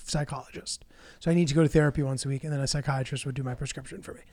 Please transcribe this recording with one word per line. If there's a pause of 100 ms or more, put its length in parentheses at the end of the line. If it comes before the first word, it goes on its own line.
psychologist. (340)
So
I
need
to
go
to
therapy
once
a
week,
and
then
a
psychiatrist
would
do
my
prescription
for
me. (120)